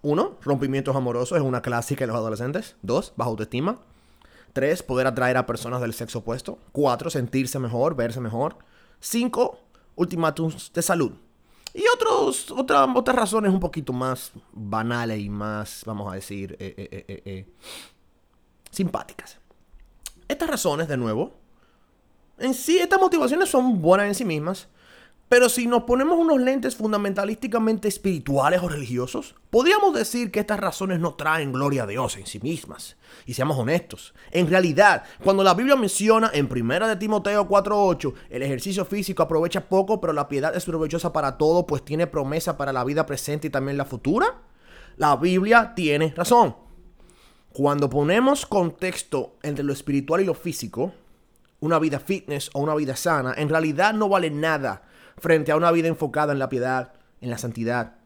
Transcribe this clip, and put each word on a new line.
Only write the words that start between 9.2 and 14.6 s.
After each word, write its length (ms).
ultimátums 760
de 100
salud. 300
Y 120
otros, 560
otra, 340
otras 180
razones 380
un 80
poquito 320
más 400
banales 720